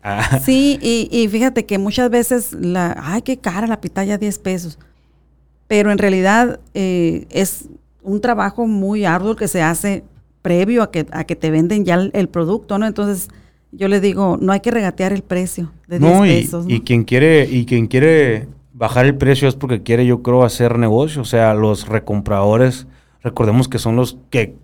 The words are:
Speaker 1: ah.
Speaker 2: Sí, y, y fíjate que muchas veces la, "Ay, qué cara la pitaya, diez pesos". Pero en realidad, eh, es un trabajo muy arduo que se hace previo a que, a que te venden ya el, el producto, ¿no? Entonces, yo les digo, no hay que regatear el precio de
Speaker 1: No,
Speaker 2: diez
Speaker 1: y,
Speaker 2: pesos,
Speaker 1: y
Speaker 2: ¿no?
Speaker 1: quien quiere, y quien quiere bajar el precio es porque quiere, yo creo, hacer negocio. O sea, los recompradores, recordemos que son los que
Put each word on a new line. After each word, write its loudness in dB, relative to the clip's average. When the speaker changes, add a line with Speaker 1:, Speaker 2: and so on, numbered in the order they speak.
Speaker 1:
ah. -2
Speaker 2:
Sí, 2
y, -2
y 0
fíjate 0
que -4
muchas -2
veces -2
la, -4
"Ay, -6
qué -6
cara -6
la -4
pitaya, -4
diez -6
pesos". -8
Pero 2
en 0
realidad, 2
eh, -2
es -4
un -4
trabajo -2
muy -2
arduo 0
que -6
se -2
hace -2
previo 2
a -2
que, -4
a -8
que -6
te -2
venden 2
ya 2
el, 0
el -2
producto, -4
¿no? -2
Entonces, -4
yo -4
les 2
digo, 0
no 0
hay 0
que -2
regatear -2
el -4
precio -6
de -4
Speaker 1:
No, 6
Speaker 2:
diez 4
Speaker 1:
y, -2
Speaker 2:
pesos, -6
Speaker 1:
y 0
Speaker 2:
¿no? -16
Speaker 1:
quien 2
quiere, 4
y 0
quien 0
quiere 2
bajar 2
el 4
precio 2
es 0
porque -4
quiere, 2
yo 2
creo, 4
hacer 0
negocio. 0
O -4
sea, 2
los 0
recompradores, 0
recordemos 0
que -6
son -2
los -2
que -2